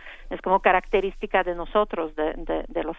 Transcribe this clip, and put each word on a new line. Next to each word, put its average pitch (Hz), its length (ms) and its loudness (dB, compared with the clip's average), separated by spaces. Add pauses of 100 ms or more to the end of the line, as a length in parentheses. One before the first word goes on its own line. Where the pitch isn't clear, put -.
(280)
es 180 140 -6
como 190 180 4
característica 190 840 2
de 175 120 -2
nosotros, 175 600 -2
de, 156 220 -2
de, 160 320 -4
de 165 160 -4
los 165 140 -6